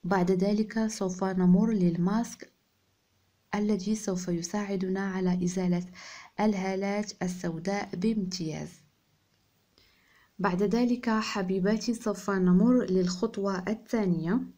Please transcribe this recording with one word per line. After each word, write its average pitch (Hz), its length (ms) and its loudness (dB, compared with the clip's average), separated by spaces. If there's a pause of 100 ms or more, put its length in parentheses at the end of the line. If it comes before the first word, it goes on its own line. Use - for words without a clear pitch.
بعد 180 280 2
ذلك 208 560 2
سوف 190 360 -4
نمر 185 480 4
للماسك 185 800 0 (1040)
الذي 208 400 0
سوف 185 320 -4
يساعدنا 190 720 -4
على 185 440 0
إزالة 180 420 0 (540)
الهالات 196 720 0 (100)
السوداء 180 720 -4
بامتياز. 180 760 -2 (1700)
بعد 185 240 0
ذلك 240 460 2
حبيباتي 214 840 0
سوف 208 360 -4
نمر 196 560 4
للخطوة 185 800 0
الثانية 196 720 0 (180)